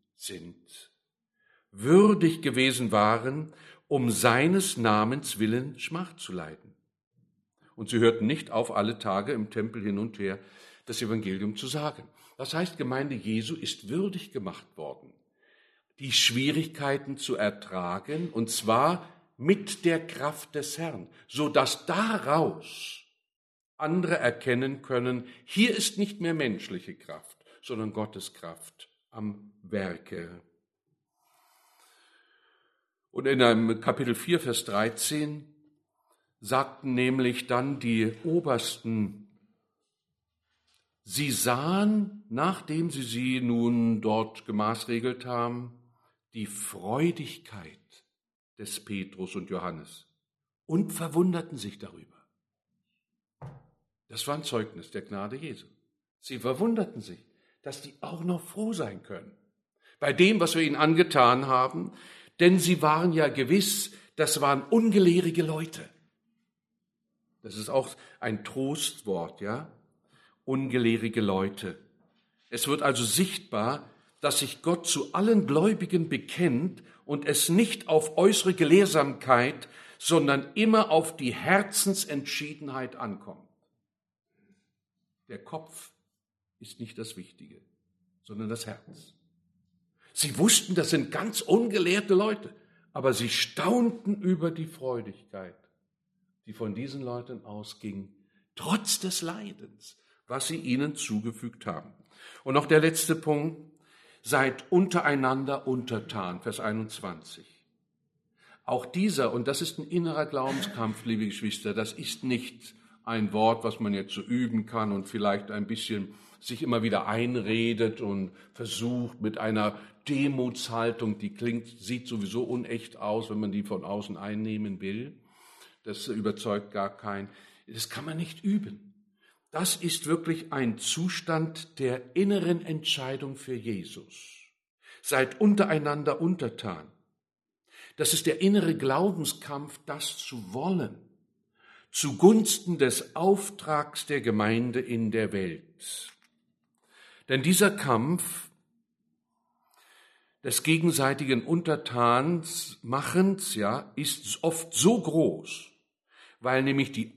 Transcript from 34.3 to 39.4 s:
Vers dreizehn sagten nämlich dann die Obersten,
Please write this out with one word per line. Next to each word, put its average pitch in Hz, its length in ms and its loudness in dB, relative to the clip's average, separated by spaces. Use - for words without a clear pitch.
Vers 123 240 -4
dreizehn 147 920 -4
sagten 131 540 -2
nämlich 127 540 2
dann 131 320 0
die 110 340 2
Obersten, 117 1000 -2